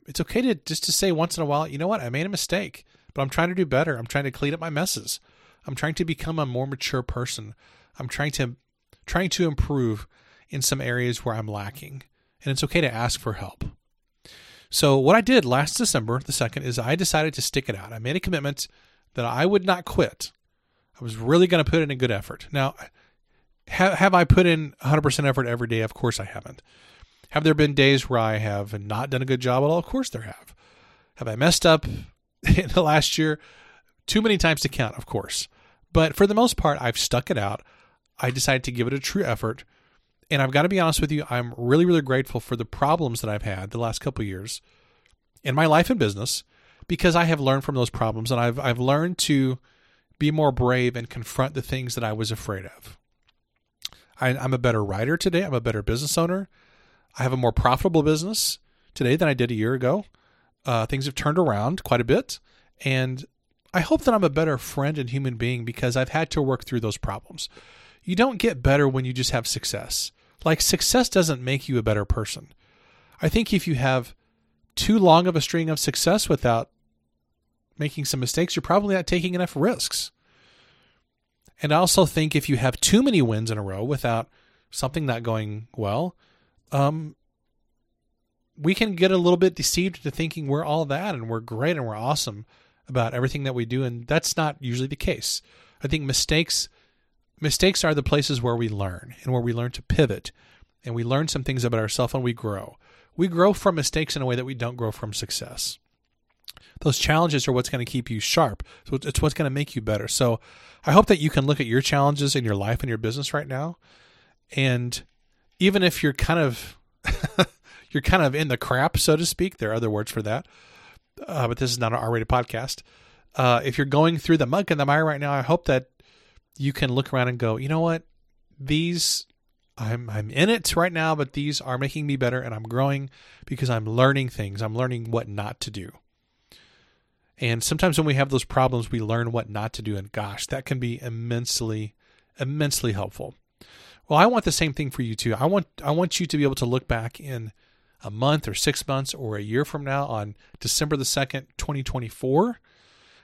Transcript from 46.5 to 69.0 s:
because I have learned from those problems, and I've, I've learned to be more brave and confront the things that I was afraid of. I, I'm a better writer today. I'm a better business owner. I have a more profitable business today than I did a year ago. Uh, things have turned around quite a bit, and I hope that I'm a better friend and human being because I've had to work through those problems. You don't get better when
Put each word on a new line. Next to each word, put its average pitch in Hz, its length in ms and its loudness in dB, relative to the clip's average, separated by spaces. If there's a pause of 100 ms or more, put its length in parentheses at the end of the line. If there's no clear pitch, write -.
because 170 280 2
I 170 80 4
have 165 160 2
learned 135 240 2
from 143 120 -4
those 123 140 2
problems, 113 420 -2
and 123 80 2
I've, 120 200 0
I've 123 180 0
learned 147 420 0
to 131 380 2 (640)
be 147 100 2
more 151 220 4
brave 123 440 2
and 117 140 -10
confront 131 460 -4
the 131 80 -4
things 131 320 -6
that 120 80 -2
I 107 100 -2
was 110 180 -4
afraid 98 340 -6
of. - 340 -20 (1200)
I, 127 160 2
I'm 131 160 -2
a 127 60 0
better 117 240 2
writer 107 340 -2
today. 175 260 2
I'm 165 100 -4
a 120 80 0
better 113 200 -2
business 123 340 -4
owner. 180 320 0 (680)
I 127 60 -2
have 127 100 0
a 131 40 0
more 123 140 4
profitable 151 520 4
business 156 560 0 (340)
today 127 220 2
than 170 120 2
I 143 60 4
did 123 160 2
a 120 60 -4
year 110 180 0
ago. 135 320 0 (580)
Uh, 117 220 0
things 135 200 -4
have 135 100 -6
turned 151 240 0
around 123 440 0
quite 120 180 2
a 117 40 -4
bit, 156 340 0 (460)
and 131 400 -2 (480)
I 185 60 2
hope 311 240 2
that 254 100 4
I'm 208 100 4
a 165 60 4
better 151 300 0
friend 147 400 -4
and 123 100 -6
human 131 280 -4
being 120 280 -4
because 120 320 -2
I've 131 120 0
had 151 220 0
to 156 100 2
work 131 240 0
through 120 160 -2
those 107 160 -4
problems. - 520 -8 (540)
You 180 120 -4
don't 233 220 4
get 131 240 0
better 139 260 6
when 131 180 0